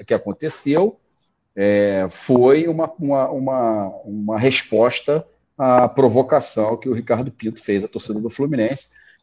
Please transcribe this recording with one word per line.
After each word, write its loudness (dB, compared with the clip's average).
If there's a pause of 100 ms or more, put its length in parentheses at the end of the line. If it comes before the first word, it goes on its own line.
que -2
aconteceu, -2 (580)
é, 2
foi 4
uma, -4
uma, -2
uma, -2 (160)
uma -6
resposta 0 (320)
à 4
provocação 0
que -8
o 0
Ricardo -4
Pinto -10
fez -2
à -8
torcida -8
do -6
Fluminense. -4 (320)